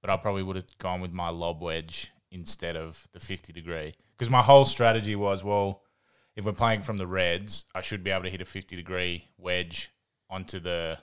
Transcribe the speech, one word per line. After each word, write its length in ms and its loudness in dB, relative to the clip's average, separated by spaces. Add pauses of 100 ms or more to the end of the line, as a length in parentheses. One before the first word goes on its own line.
but 80 -6
I 80 2
probably 260 -2
would 120 -6
have 220 -10
gone 240 -4
with 100 -8
my 180 -4
lob 320 -4
wedge 500 -6 (200)
instead 440 -6
of 380 -10
the 60 -20
fifty 340 -10
degree. 420 -8 (220)
'Cause 120 -4
my 120 8
whole 240 12
strategy 500 2
was, 280 0
well, 400 0 (520)
if 100 -10
we're 80 0
playing 280 2
from 160 -6
the 100 -4
reds, 680 0
I 80 -6
should 220 -6
be 80 -2
able 120 -2
to 60 -4
hit 120 -10
a 40 -10
fifty 300 -12
degree 600 -4
wedge 540 -4 (380)
onto 300 -8
the 440 -4